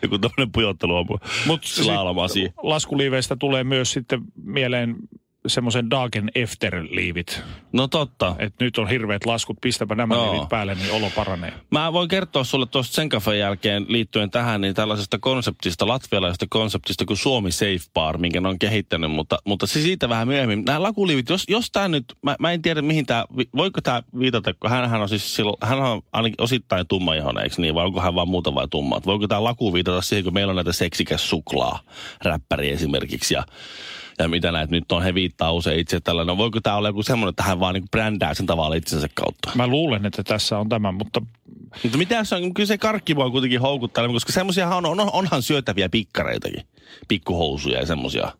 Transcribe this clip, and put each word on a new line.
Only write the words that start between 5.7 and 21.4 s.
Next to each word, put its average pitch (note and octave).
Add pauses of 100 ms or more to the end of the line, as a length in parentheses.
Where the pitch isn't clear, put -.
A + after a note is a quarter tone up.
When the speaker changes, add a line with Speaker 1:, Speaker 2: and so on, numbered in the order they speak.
Speaker 2:
Dagen A#2
Efter-liivit. F2+ (300)
Speaker 1:
No C3
totta. A#2+
Speaker 2:
Et G#2
nyt B2
on G#2+
hirveät G#2+
laskut, A#2
pistäpä A2+
nämä A2+
Speaker 1:
Joo. A#2
Speaker 2:
liivit D#2
päälle, G2+
niin F#2+
olo G#2+
paranee. F#2 (180)
Speaker 1:
Mä D#3
voin F3
kertoa E3+
sulle B2+
tuosta B2+
sen D#3
kafen G#2+
jälkeen G2+
liittyen G#2+
tähän, A#2+
niin G2
tällaisesta G#2+
konseptista, G#2
latvialaisesta G2
konseptista G#2
kuin G2
Suomi A2
Safe G2
Bar, D#2+
minkä F2
ne F#2+
on F#2+
kehittänyt, F2+
mutta, D#2
mutta G2+
se D3+
siitä E3
vähän A2+
myöhemmin. A#2
Nää D3+
lakuliivit, F#3
jos, A#3